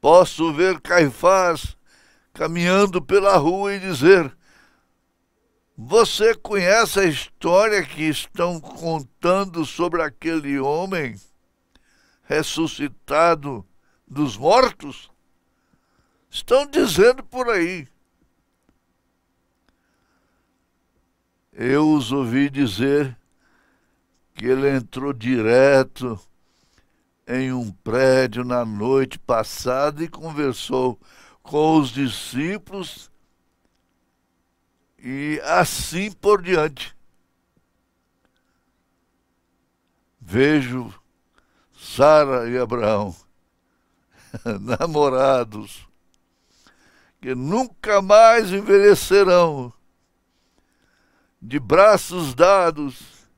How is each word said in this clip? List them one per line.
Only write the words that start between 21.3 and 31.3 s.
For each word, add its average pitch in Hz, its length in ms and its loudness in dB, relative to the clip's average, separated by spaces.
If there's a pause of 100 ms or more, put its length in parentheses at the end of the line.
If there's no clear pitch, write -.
Eu 143 400 2
os 127 180 -2
ouvi 135 380 0
dizer 135 680 -2 (1160)
que 107 120 -12
ele 131 220 0
entrou 135 460 -4
direto 127 1040 0 (1080)
em 131 260 -6
um 120 180 -8
prédio 123 720 0
na 123 220 -2
noite 127 520 -2
passada 131 840 -4
e 170 60 -10
conversou 131 880 -6 (420)